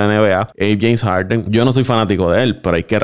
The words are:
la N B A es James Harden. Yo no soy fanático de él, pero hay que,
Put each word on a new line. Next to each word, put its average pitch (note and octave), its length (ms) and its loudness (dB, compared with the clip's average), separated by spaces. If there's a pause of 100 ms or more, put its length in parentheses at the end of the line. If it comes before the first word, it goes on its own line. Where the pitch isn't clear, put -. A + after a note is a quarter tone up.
la G#2 60 2
N G#2+ 80 2
B G2+ 120 2
A F#2+ 220 -2
es G#2 260 0
James A#2 220 0
Harden. F#2+ 440 -2
Yo A2 160 0
no C3 80 2
soy C3 120 0
fanático G2+ 480 0
de G#2 120 2
él, A#2 180 -2
pero F2 140 0
hay E2 80 -2
que, G#2+ 200 -2